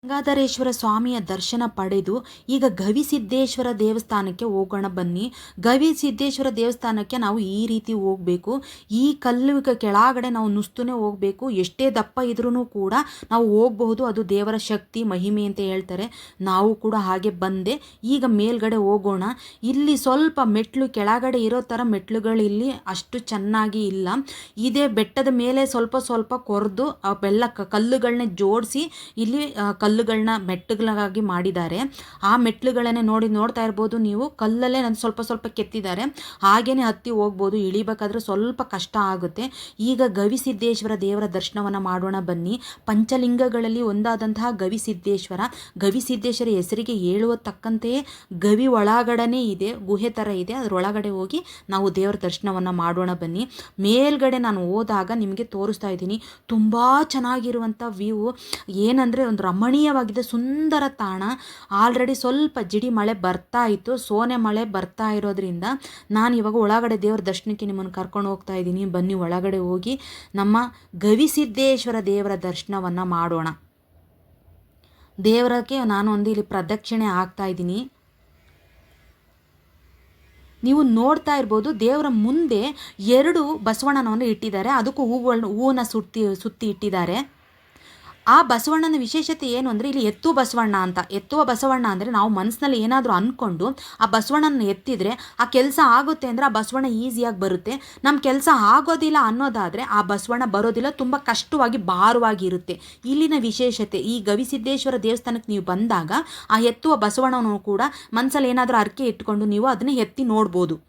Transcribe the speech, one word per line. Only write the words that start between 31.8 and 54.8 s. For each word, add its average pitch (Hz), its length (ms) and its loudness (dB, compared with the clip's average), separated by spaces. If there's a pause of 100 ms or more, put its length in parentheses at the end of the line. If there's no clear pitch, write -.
ಆ 202 140 4
ಮೆಟ್ಲುಗಳನ್ನೇ 240 760 0
ನೋಡಿ, 220 180 2
ನೋಡ್ತಾ 220 360 0
ಇರ್ಬೋದು 220 340 -2
ನೀವು, 214 320 0
ಕಲ್ಲಲ್ಲೇ 247 520 0
ನಾನು 233 120 0
ಸ್ವಲ್ಪ 220 260 -4
ಸ್ವಲ್ಪ 226 260 -6
ಕೆತ್ತಿದ್ದಾರೆ. 202 580 -6 (380)
ಹಾಗೇನೆ 233 400 4
ಹತ್ತಿ 226 280 -2
ಹೋಗ್ಬೋದು, 208 460 0
ಇಳಿಬೇಕಾದ್ರೆ 214 640 -2
ಸ್ವಲ್ಪ 226 420 -2
ಕಷ್ಟ 196 340 -6 (160)
ಆಗುತ್ತೆ. 175 320 -6 (360)
ಈಗ 247 260 0
ಗವಿಸಿದ್ದೇಶ್ವರ 220 920 0
ದೇವರ 202 260 -2 (100)
ದರ್ಶನವನ್ನ 202 420 -4 (100)
ಮಾಡೋಣ 185 320 -2
ಬನ್ನಿ. 175 340 -4 (320)
ಪಂಚಲಿಂಗಗಳಲ್ಲಿ 240 960 2
ಒಂದಾದಂತಹ 220 680 0
ಗವಿಸಿದ್ದೇಶ್ವರ, 190 920 -4 (380)
ಗವಿಸಿದ್ದೇಶ್ವರ 233 720 -2
ಹೆಸರಿಗೆ 214 560 -2
ಹೇಳುವ 214 320 2
ತಕ್ಕಂತೆಯೇ 226 680 -4 (440)
ಗವಿ 214 200 6
ಒಳಗಡೆನೇ 233 760 2 (120)
ಇದೆ, 190 180 -4 (160)
ಗುಹೆ 208 220 0
ಥರ 214 180 -4 (140)
ಇದೆ. 202 120 -6
ಅದ್ರೊಳಗಡೆ 208 540 -2
ಹೋಗಿ 196 320 -4 (280)
ನಾವು 196 280 0
ದೇವರ 196 200 0 (100)
ದರ್ಶನವನ್ನ 180 420 -2 (140)
ಮಾಡೋಣ 175 320 0
ಬನ್ನಿ. 170 300 -4 (360)
ಮೇಲ್ಗಡೆ 254 640 4
ನಾನು 202 140 0 (120)
ಹೋದಾಗ 208 420 -2